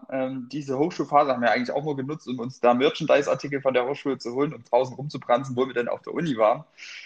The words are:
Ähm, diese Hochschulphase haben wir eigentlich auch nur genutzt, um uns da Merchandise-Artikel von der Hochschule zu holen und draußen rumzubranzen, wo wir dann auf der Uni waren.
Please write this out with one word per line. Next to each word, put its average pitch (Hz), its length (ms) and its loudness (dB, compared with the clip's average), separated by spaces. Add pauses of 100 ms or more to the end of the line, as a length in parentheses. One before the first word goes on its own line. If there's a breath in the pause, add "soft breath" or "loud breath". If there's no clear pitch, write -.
(100)
Ähm, 131 420 -4
diese 135 260 -4
Hochschulphase 147 540 2
haben 123 100 -2
wir 117 100 4
eigentlich 123 200 0
auch 143 120 -2
nur 151 120 -4
genutzt, 139 320 -8
um 127 120 -6
uns 123 200 -8
da 120 140 6
Merchandise-Artikel 143 880 2
von 131 120 2
der 123 120 2
Hochschule 135 320 -4
zu 120 160 -8
holen 143 200 0
und 117 160 -20
draußen 127 260 2
rumzubranzen, 135 600 -2
wo 131 100 2
wir 127 80 -10
dann 120 140 0
auf 92 140 -4
der - 120 -10
Uni 147 220 -2
waren. 113 280 2 (420 loud breath)